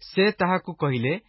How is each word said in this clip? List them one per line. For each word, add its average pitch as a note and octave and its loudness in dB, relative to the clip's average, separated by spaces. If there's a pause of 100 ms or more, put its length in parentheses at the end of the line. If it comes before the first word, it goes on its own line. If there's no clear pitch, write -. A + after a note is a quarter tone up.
ସେ G3 0
ତାହାକୁ F3+ -2
କହିଲେ, C3+ -2 (160)